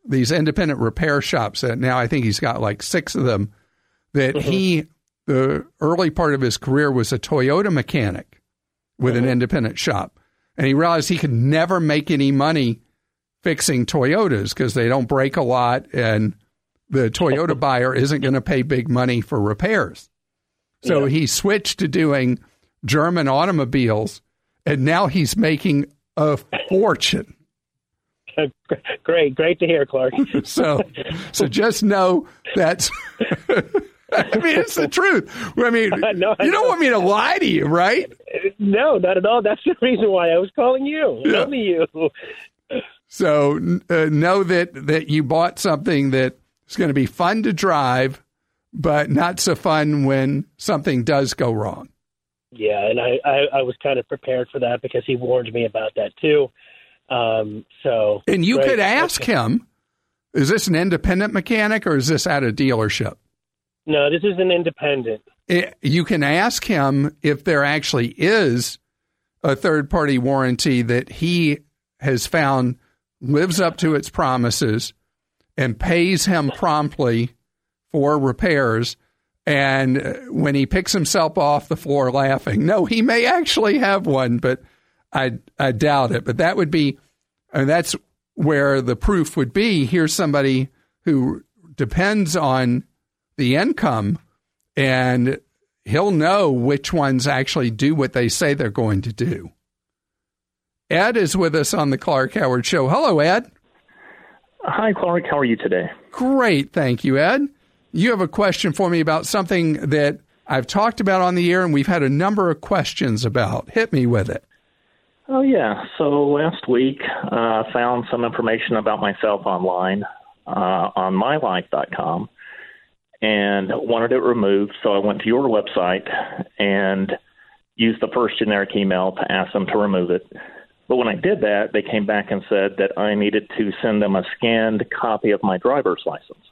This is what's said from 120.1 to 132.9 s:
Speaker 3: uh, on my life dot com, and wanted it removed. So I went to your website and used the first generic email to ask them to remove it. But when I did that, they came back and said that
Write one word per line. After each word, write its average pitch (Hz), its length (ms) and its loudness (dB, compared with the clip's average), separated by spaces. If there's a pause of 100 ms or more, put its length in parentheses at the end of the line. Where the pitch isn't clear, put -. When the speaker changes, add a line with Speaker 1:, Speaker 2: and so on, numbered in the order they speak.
Speaker 3:
uh, 92 500 -2
on 95 200 0
my 123 220 0
life 92 340 -2
dot - 240 -2
com, - 340 -4 (920)
and 101 520 0
wanted 117 380 -2
it 127 80 2
removed. 104 540 0 (100)
So 107 100 2
I 98 60 2
went 104 220 -2
to - 60 -6
your 131 200 2
website 98 640 -2 (500)
and 98 540 0 (640)
used 113 260 0
the 110 120 -2
first 117 260 -2
generic 101 360 0
email 95 380 0
to - 180 -6
ask 90 220 -2
them 98 140 -2
to 113 100 -2
remove 92 340 0
it. 90 180 -4 (580)
But 127 80 0
when 123 120 0
I 107 80 -2
did 180 260 -2
that, 104 300 0
they 107 100 -2
came 104 240 -4
back 104 260 -2
and 98 180 -4
said 98 280 0
that 98 200 -2